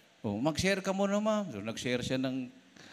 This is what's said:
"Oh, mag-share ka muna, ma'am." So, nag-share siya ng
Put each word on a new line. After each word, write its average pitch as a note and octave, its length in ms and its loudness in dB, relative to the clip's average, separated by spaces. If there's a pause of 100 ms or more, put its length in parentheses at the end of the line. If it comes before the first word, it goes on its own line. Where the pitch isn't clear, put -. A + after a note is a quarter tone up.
(200)
"Oh, G#2 160 -2
mag-share E3 480 2
ka G3 80 2
muna, G3 320 2
ma'am." G#3+ 240 2
So, G#2 160 -6
nag-share A#2+ 400 0
siya C3 160 0
ng C3 320 -2 (420)